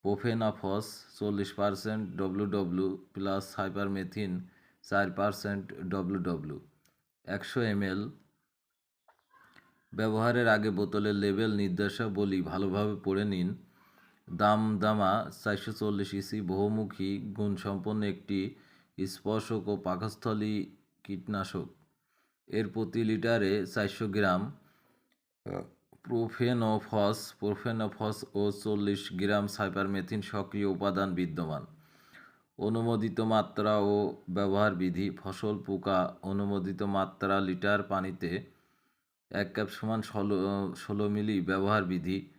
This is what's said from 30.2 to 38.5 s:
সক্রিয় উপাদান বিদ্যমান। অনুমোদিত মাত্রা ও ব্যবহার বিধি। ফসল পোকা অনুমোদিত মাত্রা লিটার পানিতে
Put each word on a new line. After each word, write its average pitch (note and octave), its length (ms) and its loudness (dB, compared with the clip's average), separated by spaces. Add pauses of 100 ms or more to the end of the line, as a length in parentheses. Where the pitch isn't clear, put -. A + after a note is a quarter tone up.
সক্রিয় G2+ 440 -2
উপাদান F#2+ 480 2
বিদ্যমান। D#2+ 520 -2 (920)
অনুমোদিত A2+ 640 0
মাত্রা G#2+ 560 2
ও G#2 520 2
ব্যবহার G2+ 460 2
বিধি। F#2 420 0
ফসল G2 460 -4
পোকা F#2 580 0
অনুমোদিত G2 640 -2
মাত্রা G2 580 0
লিটার G2 420 2
পানিতে F#2 600 -2 (840)